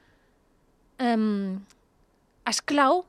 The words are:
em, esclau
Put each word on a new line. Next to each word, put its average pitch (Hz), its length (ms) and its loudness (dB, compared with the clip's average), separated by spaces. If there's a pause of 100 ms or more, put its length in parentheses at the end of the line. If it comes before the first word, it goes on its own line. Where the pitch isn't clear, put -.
(1000)
em, 208 640 -2 (840)
esclau 285 640 0